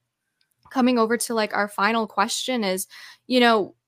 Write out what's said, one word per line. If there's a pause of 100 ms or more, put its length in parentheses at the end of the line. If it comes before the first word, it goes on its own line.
(720)
Coming
over
to,
like,
our
final
question
is, (400)
you
know, (140)